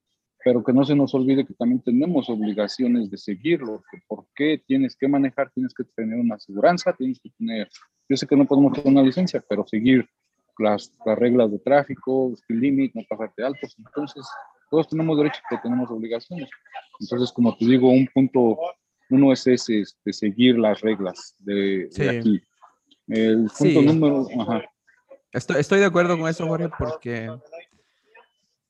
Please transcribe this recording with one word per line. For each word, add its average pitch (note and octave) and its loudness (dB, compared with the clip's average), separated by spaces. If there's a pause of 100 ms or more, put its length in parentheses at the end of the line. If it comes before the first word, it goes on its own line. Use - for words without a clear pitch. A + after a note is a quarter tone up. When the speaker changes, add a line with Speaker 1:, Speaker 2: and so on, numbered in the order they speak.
(460)
Speaker 1:
pero A#2+ 2
que C3+ 0
no C3 4
se D3 0
nos C#3 0
olvide C3+ 0
que - -18
también B2 -2
tenemos C3+ 0
obligaciones G#2+ -2
de G2 -12
seguirlo, A2 -6
que - -20
por - -12 (100)
qué D3 -2
tienes C3+ -2
que C3+ -2
manejar, C#3 -2
tienes B2+ -6
que B2 -10
tener A2+ -8
una A#2 -2
aseguranza, D#3+ 0
tienes C3 -6
que - -20
tener, A2+ -8 (380)
yo C3+ 0
sé C3+ -4
que C#3+ 2
no C#3 6
podemos C#3 4
tener C#3 -4
una C#3 6
licencia, C3+ 0
pero G2+ -2
seguir A#2+ 2 (520)
las, G#2+ -2 (120)
las A2 2
reglas A#2+ 4
de G2+ -6
tráfico, C3 0
speed A2+ -6
limit, C3+ 0
no A2+ -10
pasarte A2 -8
altos. C#3 -8
Entonces, C#3 -12 (440)
todos D#3 0
tenemos D#3+ -2
derechos, D3 -2
pero A#2+ -6
tenemos B2 -4
obligaciones. A2+ -10 (540)
Entonces, B2 -4
como A#2 0
te A2+ -2
digo, B2+ 6
un C3 6
punto... B2+ 2 (500)
Uno C3+ 4
es - -4
ese, A#2 2
este, - -8
seguir A#2 2
las G#2+ 2
reglas G2 -4
de, G2 -2
de - -20
Speaker 2:
Sí. C#3 -2
Speaker 1:
aquí. A2+ 0 (640)
El A2 2
punto - -12 (260)
Speaker 2:
Sí. C#3+ 6
Speaker 1:
número, D3 2 (120)
ajá. A2+ -4 (720)
Speaker 2:
Estoy, C#3 -2
estoy G3 2
de G3+ 4
acuerdo F3 2
con D#3+ -4
eso, E3 -6
Jorge, E3 -4
porque, A#2+ -6 (1400)